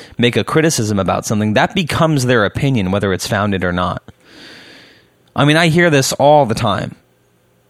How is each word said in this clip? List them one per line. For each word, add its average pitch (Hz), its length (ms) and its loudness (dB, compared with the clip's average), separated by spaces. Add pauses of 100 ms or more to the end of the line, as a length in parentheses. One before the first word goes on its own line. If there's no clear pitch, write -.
(180)
make 120 180 0
a 107 80 0
criticism 123 540 0
about 92 280 -2
something, 107 280 -2
that 143 220 0
becomes 160 500 0
their 120 200 2
opinion, 104 460 -2
whether 98 220 0
it's - 140 -6
founded 101 360 -2
or 90 80 -2
not. 90 320 -4 (1300)
I 135 100 2
mean, 151 120 2
I 175 100 2
hear 170 240 4
this 135 220 2
all 143 340 4
the 107 80 -2
time. - 400 -4 (760)